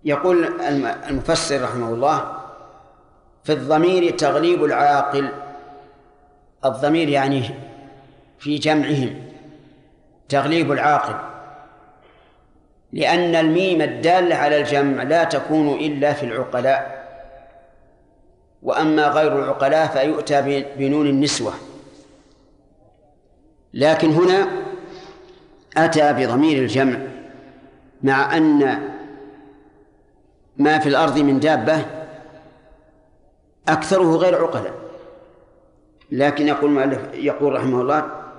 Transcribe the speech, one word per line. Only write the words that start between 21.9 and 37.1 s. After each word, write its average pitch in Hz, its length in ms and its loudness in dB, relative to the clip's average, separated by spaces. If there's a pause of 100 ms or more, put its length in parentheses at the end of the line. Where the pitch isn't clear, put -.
لكن 151 360 2
هنا 180 380 4 (1300)
أتى 151 360 4
بضمير 135 500 2
الجمع، 123 360 0 (1040)
مع 135 340 2
أن 143 420 4 (1800)
ما 151 220 4
في 143 100 0
الأرض 143 300 2
من 143 220 4
دابة 151 460 2 (1800)
أكثره 165 480 2
غير 165 280 4
عقلاء، 123 300 -4 (1400)
لكن 143 380 2
يقول 147 220 2
المؤلف، 135 300 2 (140)